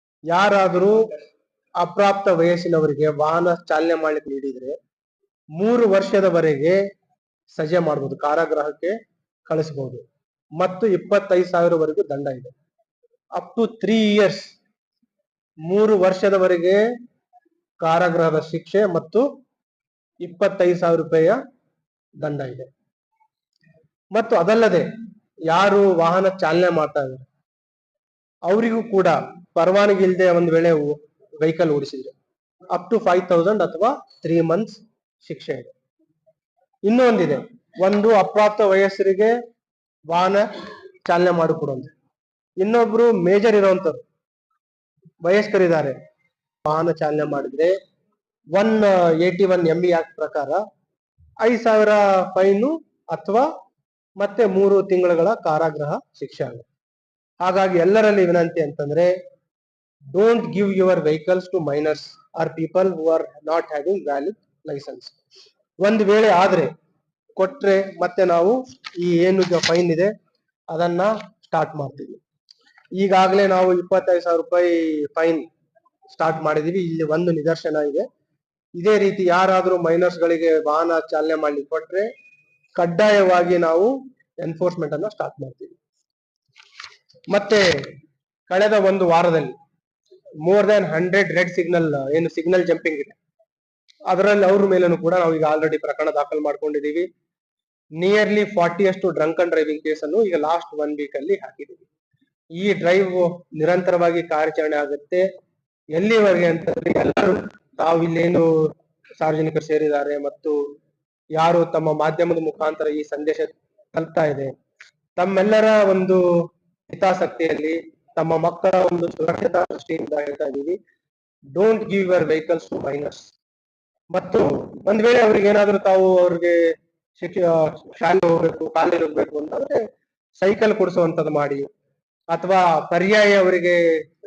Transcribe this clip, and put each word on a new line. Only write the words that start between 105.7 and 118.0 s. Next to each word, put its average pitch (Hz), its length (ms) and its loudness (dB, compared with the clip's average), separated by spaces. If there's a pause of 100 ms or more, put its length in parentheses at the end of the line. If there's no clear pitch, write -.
ಎಲ್ಲಿವರೆಗೆ 190 580 2
ಅಂತಂದ್ರೆ - 440 -2
ಎಲ್ಲರೂ - 560 0 (320)
ತಾವು 165 240 0
ಇಲ್ಲೇನು 165 640 0 (500)
ಸಾರ್ವಜನಿಕರು 156 420 -2
ಸೇರಿದ್ದಾರೆ 151 560 -2
ಮತ್ತು 143 640 -6 (480)
ಯಾರು 165 340 2
ತಮ್ಮ 160 280 -2
ಮಾಧ್ಯಮದ 160 440 0
ಮುಖಾಂತರ 156 500 -4
ಈ 151 160 -4
ಸಂದೇಶ 151 380 -6 (540)
ತಲುಪ್ತಾ 160 300 -2
ಇದೆ, 135 280 -4 (640)
ತಮ್ಮೆಲ್ಲರ 208 720 2
ಒಂದು 185 560 2 (460)
ಹಿತಾಸಕ್ತಿಯಲ್ಲಿ 165 1120 -4 (120)